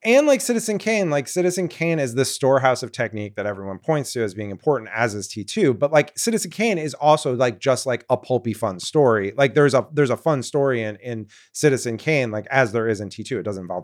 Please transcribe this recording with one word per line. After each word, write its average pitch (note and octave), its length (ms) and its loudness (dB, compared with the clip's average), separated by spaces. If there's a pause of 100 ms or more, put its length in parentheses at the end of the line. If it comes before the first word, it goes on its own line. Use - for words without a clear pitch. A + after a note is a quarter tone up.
And, C4 200 6
like, C#4 140 6
Citizen A3 380 0
Kane, G#3 320 0
like, C#3+ 180 0
Citizen F3+ 400 0
Kane E3 320 -2
is B2 160 -2
the C3 80 2
storehouse C3 600 2
of A#2 100 -12
technique G#2 420 -6
that G2+ 100 -4
everyone G2 340 -6
points D3+ 340 -2
to A#2+ 100 -2
as G2 100 -4
being G#2 160 -8
important, A2 460 -2
as A2+ 180 0
is G2+ 140 -8
T G#2+ 160 -10
two. D3 300 2
But, C#3+ 180 0
like, D3+ 260 2
Citizen A3 340 -2
Kane G#3+ 260 0
is D3+ 160 -4
also, D3 420 2
like, A#2+ 240 0
just, C3 260 0
like, A#2+ 240 -4
a B2+ 60 4
pulpy, A#2 380 -4
fun F#2+ 260 -4
story. A2 560 2
Like, C3+ 200 2
there's C#3+ 180 6
a, B2 180 2
there's C#3+ 180 2
a A#2 60 2
fun C#3 260 -2
story C3 420 0
in, G#2+ 140 -6
in A2+ 300 -10 (240)
Citizen B2 460 0
Kane, C3 340 0
like, G#2+ 180 -6
as C3 220 2
there A2+ 160 0
is G#2 140 0
in G2+ 80 -8
T G#2 140 -12
two. A#2 160 -6
It E2+ 40 -8
doesn't F#2+ 200 -6
involve F2+ 200 -8